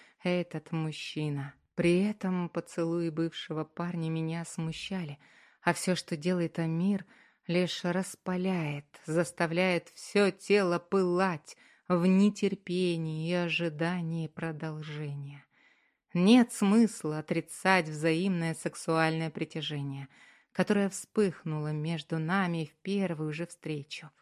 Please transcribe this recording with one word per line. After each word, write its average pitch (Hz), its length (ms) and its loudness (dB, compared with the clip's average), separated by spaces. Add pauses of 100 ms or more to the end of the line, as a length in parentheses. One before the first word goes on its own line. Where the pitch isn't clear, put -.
(240)
этот 175 480 -4
мужчина. 151 840 -4 (220)
При 175 260 4
этом 185 480 -2
поцелуи 170 600 -2
бывшего 160 540 -4
парня 170 460 -6
меня 160 360 -4
смущали — 160 720 -6 (460)
а 175 80 6
все, 185 220 -2
что - 200 -6
делает 170 440 -2
Амир, 170 460 0 (420)
лишь 175 360 0
распаляет, 180 1000 -2 (200)
заставляет 170 920 0
все 202 360 2
тело 185 480 2
пылать 180 760 0 (300)
в 175 180 4
нетерпении 180 1200 2
и 180 40 0
ожидании 165 920 -2
продолжения. 151 1160 -8 (720)
Нет 226 400 8
смысла 196 640 2
отрицать 170 720 0
взаимное 165 640 0
сексуальное 160 760 0
притяжение, 143 800 -6 (440)
которое 202 360 2
вспыхнуло 156 840 -2
между 156 480 -4
нами 170 520 0
в - 100 -20
первую 170 520 -2
же 170 120 -6
встречу. 151 640 -10 (120)